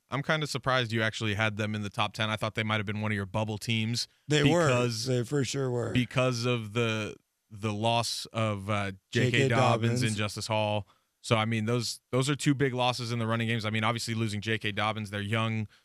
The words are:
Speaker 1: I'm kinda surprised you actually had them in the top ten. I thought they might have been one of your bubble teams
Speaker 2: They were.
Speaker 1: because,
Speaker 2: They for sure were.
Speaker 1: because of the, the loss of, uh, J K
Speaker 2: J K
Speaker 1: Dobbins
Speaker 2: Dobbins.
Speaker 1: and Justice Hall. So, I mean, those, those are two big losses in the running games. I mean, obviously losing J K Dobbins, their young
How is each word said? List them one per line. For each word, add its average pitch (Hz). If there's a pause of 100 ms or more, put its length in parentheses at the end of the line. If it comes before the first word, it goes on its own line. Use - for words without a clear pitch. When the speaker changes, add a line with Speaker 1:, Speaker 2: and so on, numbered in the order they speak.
(120)
Speaker 1:
I'm 131
kinda 156
surprised 127
you 113
actually 110
had 107
them 107
in 107
the 101
top 107
ten. 110
I 107
thought 110
they 113
might 107
have 104
been 104
one 107
of 104
your 98
bubble 107
teams 113 (200)
Speaker 2:
They 147
were. 160
Speaker 1:
because, 123
Speaker 2:
They 127
for 139
sure 131
were. 113
Speaker 1:
because 123
of 113
the, 110 (340)
the 104
loss 117
of, 104
uh, 101 (200)
J 120
K -
Speaker 2:
J 120
K 139
Speaker 1:
Dobbins 120
Speaker 2:
Dobbins. 117
Speaker 1:
and 110
Justice 104
Hall. 107 (340)
So, 117
I 107
mean, 113
those, 117 (100)
those 127
are 147
two 147
big 131
losses 123
in 120
the 113
running 113
games. 113
I 107
mean, 110
obviously 117
losing 107
J 110
K 107
Dobbins, 107
their 104
young 110 (180)